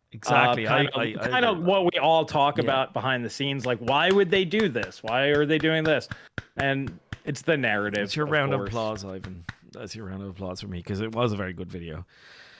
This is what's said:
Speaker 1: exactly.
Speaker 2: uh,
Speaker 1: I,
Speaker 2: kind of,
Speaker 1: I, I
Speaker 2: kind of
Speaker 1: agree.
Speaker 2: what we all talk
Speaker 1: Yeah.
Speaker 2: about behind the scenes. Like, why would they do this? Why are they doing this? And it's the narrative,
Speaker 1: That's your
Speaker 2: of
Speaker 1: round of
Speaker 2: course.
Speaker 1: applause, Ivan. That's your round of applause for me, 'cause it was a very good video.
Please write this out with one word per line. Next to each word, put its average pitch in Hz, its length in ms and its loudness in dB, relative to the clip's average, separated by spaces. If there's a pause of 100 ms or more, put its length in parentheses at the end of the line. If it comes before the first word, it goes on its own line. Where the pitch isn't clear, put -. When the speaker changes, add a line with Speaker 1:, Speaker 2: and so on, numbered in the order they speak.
(120)
Speaker 1:
exactly. 120 540 2
Speaker 2:
uh, 113 80 2
Speaker 1:
I, - 20 4
Speaker 2:
kind 143 120 2
of, - 60 -6 (280)
Speaker 1:
I, - 20 -2
I 120 40 -2
Speaker 2:
kind 247 160 2
of 214 140 2
Speaker 1:
agree. 170 120 0
Speaker 2:
what 196 140 4 (100)
we 175 40 -2
all 160 260 4
talk 147 340 2
Speaker 1:
Yeah. 156 60 0
Speaker 2:
about 135 280 0
behind 123 320 0
the 107 60 -6
scenes. 139 360 -4
Like, 123 120 0
why 139 320 4
would 196 200 4
they 190 140 4
do 202 240 2
this? 113 340 -6
Why 123 260 2
are 147 180 4
they 156 120 4
doing 160 260 2
this? 151 240 2 (500)
And 135 400 -2 (260)
it's 147 180 -6
the 165 140 2
narrative, 104 480 0
Speaker 1:
That's 101 120 -6
your 151 100 0
Speaker 2:
of 147 60 -4
Speaker 1:
round 139 200 2
of 135 80 0
Speaker 2:
course. 101 80 -4
Speaker 1:
applause, 107 360 -4
Ivan. 92 400 -12 (280)
That's 107 240 -14
your 110 100 -12
round 95 160 -10
of 101 60 -10
applause 92 320 -10
for 101 80 -12
me, 87 140 -8
'cause 98 180 -4
it 110 140 -4
was 117 180 0
a 101 40 -2
very 92 160 -6
good 90 180 -12
video. 85 360 -12 (540)